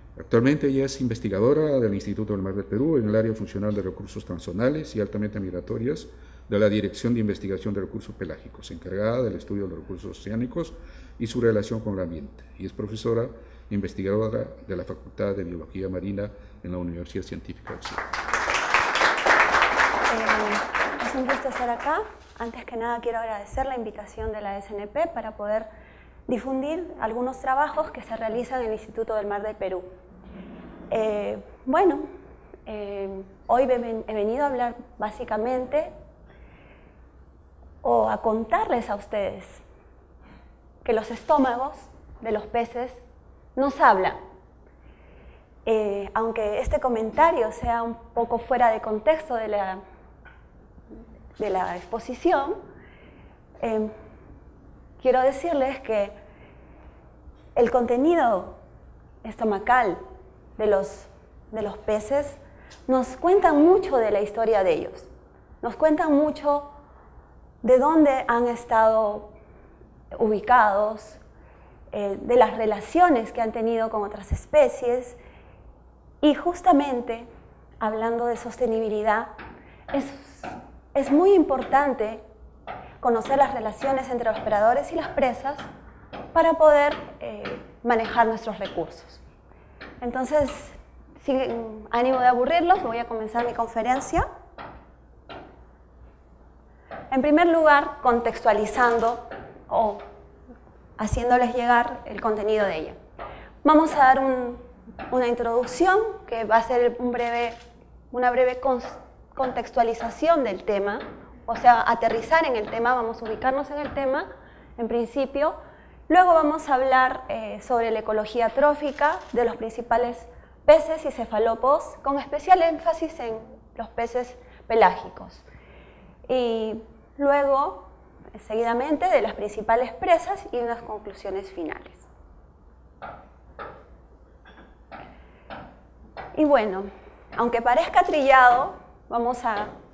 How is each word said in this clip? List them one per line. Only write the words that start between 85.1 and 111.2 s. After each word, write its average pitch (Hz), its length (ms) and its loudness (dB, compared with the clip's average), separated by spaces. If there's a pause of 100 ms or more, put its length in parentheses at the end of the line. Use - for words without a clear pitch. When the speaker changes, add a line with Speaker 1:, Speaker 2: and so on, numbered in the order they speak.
Speaker 2:
para 330 220 4
poder, 294 380 8 (280)
eh, 214 220 -12 (380)
manejar 226 460 2
nuestros 214 320 -4
recursos. - 640 -10 (800)
Entonces, 262 480 0 (720)
sin 233 680 -2
ánimo 254 280 2
de 247 80 6
aburrirlos, 330 560 4
voy 233 160 -4
a 233 80 -6
comenzar 226 380 -4
mi 240 80 -4
conferencia. 247 720 -2 (2750)
En 262 100 2
primer 302 260 6
lugar, 311 540 6
contextualizando 233 1300 2 (400)
o 208 300 0 (1000)
haciéndoles 240 560 2
llegar 240 520 2
el 202 160 -12
contenido 214 440 0
de 170 120 -2
ella. 156 160 -8 (720)
Vamos 302 280 6
a - 40 -2
dar 262 220 8
un, 254 380 -2 (540)
una 254 160 2
introducción 240 720 2 (280)
que 226 180 -4
va 214 120 4
a 226 60 4
ser 240 360 2
un 247 120 -2
breve, 240 420 -2 (600)
una 247 180 2
breve 254 300 2
cons-, 254 360 -2 (380)
contextualización 247 1080 0
del 190 180 -6
tema, 202 360 -2 (460)